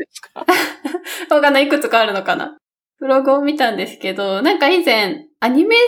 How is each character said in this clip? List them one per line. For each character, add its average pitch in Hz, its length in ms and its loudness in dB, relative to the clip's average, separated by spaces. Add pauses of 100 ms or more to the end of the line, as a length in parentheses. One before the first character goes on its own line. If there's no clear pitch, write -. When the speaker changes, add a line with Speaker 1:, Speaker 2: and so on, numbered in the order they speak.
Speaker 1:
で - 60 -8
す - 100 -18
か？ - 240 -16
Speaker 2:
<laughs> - 920 -4
わ 294 60 4
か 285 100 4
ん 285 40 2
な 269 60 4
い。 285 40 2
い 285 60 0
く 294 100 2
つ 240 80 -2
か 233 120 2
あ 220 40 2
る 208 80 -2
の 196 100 -6
か 185 140 -2
な。 - 220 -10 (400)
ブ 277 80 -8
ロ 269 160 2
グ 269 100 2
を 285 80 2
見 285 160 -2
た 240 160 0
ん 202 60 -6
で 190 80 -6
す - 120 -16
け 190 140 -6
ど、 196 300 -4
な 330 140 0
ん - 20 -8
か 285 100 2
以 349 160 2
前、 214 440 -2 (120)
ア 226 80 0
ニ 269 160 2
メ 440 100 2
ー 466 140 4